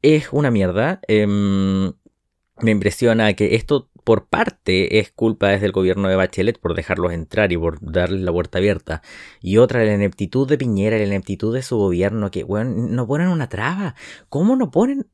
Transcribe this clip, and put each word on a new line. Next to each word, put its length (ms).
Es 280
una 200
mierda. 560
Em, 840
me 100
impresiona 600
que 220
esto 340
por 240
parte 720
es 120
culpa 380
desde 160
el 60
gobierno 360
de 80
Bachelet 440
por 160
dejarlos 380
entrar 380
y 60
por 240
darles 400
la 100
puerta 260
abierta. 440
Y 160
otra, 260
la 100
ineptitud 540
de 100
Piñera, 400
la 80
ineptitud 480
de 100
su 140
gobierno, 540
que, 120
weón, 520
no 120
ponen 220
una 200
traba. 460
¿Cómo 260
no 160
ponen 420